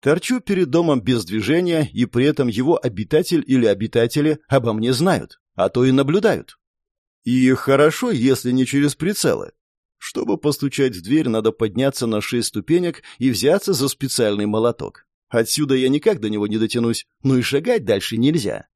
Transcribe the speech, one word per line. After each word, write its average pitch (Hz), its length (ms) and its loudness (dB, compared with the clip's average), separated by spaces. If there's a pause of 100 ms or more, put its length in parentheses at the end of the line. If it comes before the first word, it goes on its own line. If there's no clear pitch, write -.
Торчу 180 380 0
перед 185 300 0
домом 151 320 2
без 117 240 0
движения, 151 680 0
и 117 120 0
при 120 180 0
этом 143 240 2
его 127 340 0
обитатель 131 640 0
или 127 200 2
обитатели 117 800 0
обо 120 240 0
мне 110 220 -2
знают, 139 480 -2 (140)
а 95 120 0
то 123 160 2
и 131 80 4
наблюдают. 143 640 0 (680)
И 127 280 4
хорошо, 147 560 2
если 127 420 0
не 131 140 2
через 143 300 0
прицелы. 156 560 -4 (460)
Чтобы - 400 -4
постучать 139 580 -2
в 87 60 -12
дверь, 139 260 0
надо 110 240 0
подняться 117 560 -2
на 107 140 -2
шесть 117 260 -4
ступенек 165 560 -2 (140)
и 131 120 0
взяться 156 440 0
за 139 160 -2
специальный 104 560 -2
молоток. 110 600 -4 (220)
Отсюда 135 480 0
я 131 140 2
никак 151 320 0
до 107 80 -4
него 104 180 -2
не 107 100 -2
дотянусь, 117 480 -2 (160)
но 131 160 2
и 123 40 2
шагать 165 420 -2
дальше 104 320 -2
нельзя. 113 600 0